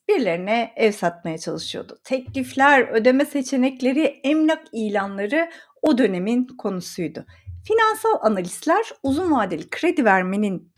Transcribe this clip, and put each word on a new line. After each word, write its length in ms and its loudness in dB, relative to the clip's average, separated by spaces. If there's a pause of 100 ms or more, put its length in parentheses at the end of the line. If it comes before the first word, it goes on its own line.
birilerine 680 0
ev 160 2
satmaya 460 -4
çalışıyordu. 640 -10
Teklifler, 840 2
ödeme 360 4
seçenekleri, 800 -2
emlak 600 0 (100)
ilanları 800 -2 (320)
o 160 4
dönemin 480 2
konusuydu. 800 -8 (440)
Finansal 520 2
analistler 640 0 (180)
uzun 280 0
vadeli 400 -2
kredi 340 0
vermenin 720 0